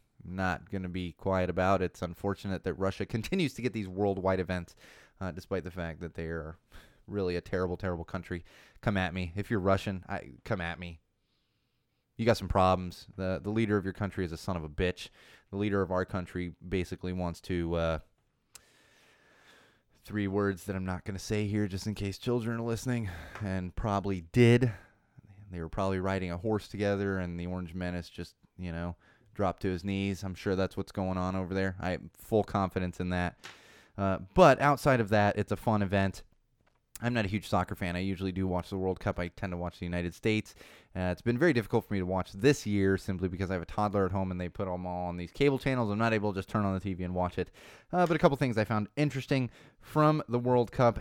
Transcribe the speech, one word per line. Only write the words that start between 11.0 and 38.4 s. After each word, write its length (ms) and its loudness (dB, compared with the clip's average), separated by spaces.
You 100 -2
got 100 8
some 120 -4
problems. 580 4
The, 240 -2
the 100 -6
leader 260 2
of 80 0
your 80 -2
country 320 -4
is 80 -4
a 40 -6
son 200 -4
of 80 -6
a 40 -8
bitch. 400 -2
The 40 -6
leader 260 2
of 100 -2
our 120 2
country 480 -4
basically 440 -2
wants 300 -4
to, 320 -2
uh, 240 0
three 220 -2
words 380 0
that 100 -4
I'm 100 -4
not 200 -4
gonna 160 -8
say 260 0
here 220 0
just 180 -6
in 80 -2
case 240 -4
children 400 -2
are 60 -4
listening, 440 -2
and 360 -4
probably 460 0
did. 400 8
They 80 -8
were 80 -8
probably 320 0
riding 320 -2
a 40 -4
horse 300 -2
together, 540 -2
and 180 -4
the 80 -6
Orange 260 -6
Menace 380 -6
just, 240 -12
you 140 -6
know, 240 -6
dropped 280 0
to 60 0
his 160 -2
knees. 400 -2
I'm 100 -6
sure 220 -2
that's 200 0
what's 140 -6
going 280 -2
on 180 0
over 180 -4
there. 260 0
I 100 -2
have 120 -2
full 240 2
confidence 560 -2
in 120 -2
that. 260 0
Uh, 220 0
but 260 10
outside 400 4
of 100 -2
that, 280 4
it's 140 -2
a 40 0
fun 260 2
event. 420 0
I'm 140 -2
not 100 2
a 40 -2
huge 200 -4
soccer 280 0
fan. 180 -4
I 60 -2
usually 320 -2
do 160 0